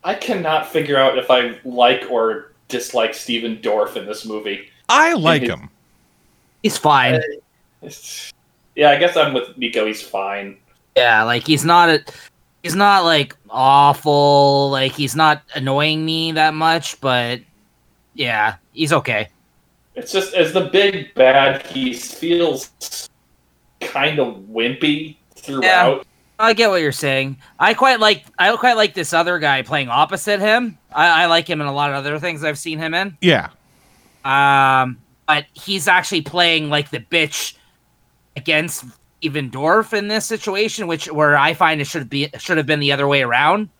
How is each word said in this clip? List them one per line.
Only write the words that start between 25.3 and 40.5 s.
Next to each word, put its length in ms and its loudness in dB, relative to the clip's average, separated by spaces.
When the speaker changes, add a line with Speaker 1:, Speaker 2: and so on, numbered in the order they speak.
Speaker 1:
throughout. 640 2
Speaker 3:
Yeah, 60 -12
I 140 2
get 160 2
what 120 0
you're 100 0
saying. 460 -4
I 140 2
quite 260 2
like, 260 2
I 200 2
quite 200 2
like 160 0
this 200 -6
other 260 0
guy 240 0
playing 260 -4
opposite 500 0
him. 380 0
I, 320 4
I 40 4
like 220 2
him 120 -4
in 60 -4
a 60 -6
lot 160 -2
of 60 -4
other 240 -6
things 240 -6
I've 160 -4
seen 200 -8
him 140 -6
in. 280 -4
Speaker 2:
Yeah. 280 2
Speaker 3:
Um, 760 2
but 260 0
he's 340 -6
actually 340 2
playing, 480 0
like, 220 -2
the 80 -8
bitch 560 -4
against 500 -4
Steven 300 -6
Dorff 480 0
in 120 -4
this 180 -4
situation, 580 -4